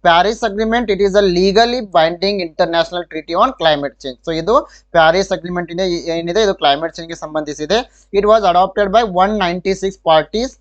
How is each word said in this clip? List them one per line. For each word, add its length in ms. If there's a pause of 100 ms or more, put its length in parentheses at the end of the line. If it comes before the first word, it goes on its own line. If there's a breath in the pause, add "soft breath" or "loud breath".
Paris 320 (100)
Agreement, 460
it 120
is 140
a 40 (140)
legally 420 (160)
binding 480
international 640
treaty 300
on 80 (100)
climate 440
change. 240
So 40 (100)
ಇದು 140 (420 loud breath)
ಪ್ಯಾರಿಸ್ 400
ಅಗ್ರಿಮೆಂಟ್ 380
ಇದೆ, 120 (280)
ಏನಿದೆ 320
ಇದು 160
ಕ್ಲೈಮೇಟ್ 340
ಚೇಂಜ್ 160
ಗೆ 120
ಸಂಬಂಧಿಸಿದೆ. 540 (400 soft breath)
It 120
was 120 (100)
adopted 440
by 60 (200)
one 120 (100)
ninety-six 480 (180)
parties 500